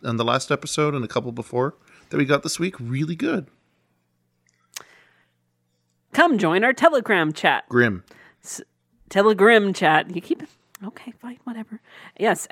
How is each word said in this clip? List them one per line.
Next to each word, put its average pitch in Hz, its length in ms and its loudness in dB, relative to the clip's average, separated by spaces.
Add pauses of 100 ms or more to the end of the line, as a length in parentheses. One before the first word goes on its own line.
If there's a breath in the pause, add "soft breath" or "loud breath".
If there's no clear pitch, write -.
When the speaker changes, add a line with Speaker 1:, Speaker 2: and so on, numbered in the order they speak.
Speaker 1:
on 117 140 -4
the 113 80 -2
last 123 260 -2
episode 147 440 -2
and 127 100 -6
a - 20 -8
couple 120 240 -4
before 123 440 -4 (340 soft breath)
that - 80 -4
we 143 80 2
got 139 180 2
this - 160 -6
week. 185 200 -4
Really 135 360 -4
good. 226 320 -4 (2750 soft breath)
Speaker 2:
Come 311 240 4
join 180 260 2
our 262 100 2
Telegram 208 600 2
chat. 147 360 0
Speaker 1:
Grim. 117 340 2 (400 soft breath)
Speaker 2:
S-, - 180 -14 (480)
Telegram 202 640 4
chat. 156 420 2
You 175 60 -6
keep, - 220 -6 (420)
okay, - 340 -18
fine, 247 240 -16
whatever. 220 380 -14 (380 loud breath)
Yes, 196 320 -2